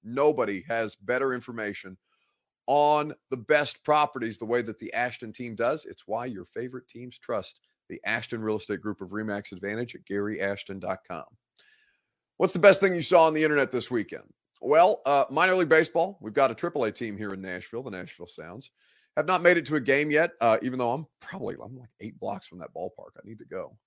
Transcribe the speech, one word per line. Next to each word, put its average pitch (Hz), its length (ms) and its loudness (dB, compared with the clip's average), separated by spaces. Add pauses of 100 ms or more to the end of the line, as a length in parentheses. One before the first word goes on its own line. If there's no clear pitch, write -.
Nobody 120 640 0
has 113 280 -2
better 127 360 -2
information 107 640 -8 (680)
on 147 480 2 (160)
the 131 60 -4
best 147 480 0
properties 143 540 0
the 117 60 -8
way 120 180 0
that 110 160 -8
the 110 140 -12
Ashton 117 400 -6
team 120 220 -12
does. 123 300 -2
It's - 220 -18
why 117 200 -6
your 113 180 -10
favorite 123 440 -12
teams 120 300 -16
trust - 420 -8 (280)
the 87 160 -12
Ashton 113 380 -6
Real 107 140 0
Estate 104 240 -6
Group 104 200 -8
of 90 100 -12
Remax 104 420 -6
Advantage 104 420 -8
at - 100 -18
Gary 101 360 -4
Ashton 98 400 -6
dot 95 260 -6
com. 82 180 -10 (1120)
What's - 140 4
the 185 60 -2
best 196 220 10
thing 190 140 4
you 170 80 -2
saw 165 240 8
on 156 80 2
the 156 80 2
internet 147 280 2
this 120 200 -4
weekend? 98 340 -4 (360)
Well, 170 440 4
uh, 139 260 4
minor 175 240 4
league 175 140 2
baseball, 165 520 2
we've 107 120 -12
got 135 180 4
a 113 40 -6
triple 151 300 -2
A 107 80 0
team 107 240 -8
here 101 180 -6
in 95 80 -12
Nashville, 95 400 -8
the 131 80 -10
Nashville 90 360 -12
Sounds. 85 440 -16 (460)
Have 151 100 0
not 175 160 2
made 175 160 8
it 143 80 -4
to 151 100 0
a 143 40 2
game 135 300 2
yet, 156 200 4 (100)
uh, 113 220 6
even 127 160 -4
though 120 140 0
I'm 143 140 -6 (140)
probably, 120 420 -10
I'm, 127 140 -16
like, 127 140 -20 (100)
eight 107 180 -14
blocks 98 280 -8
from 90 140 -18
that - 140 -14
ballpark. - 420 -10
I - 80 -20
need 107 160 -18
to - 40 -20
go 90 320 -12 (100)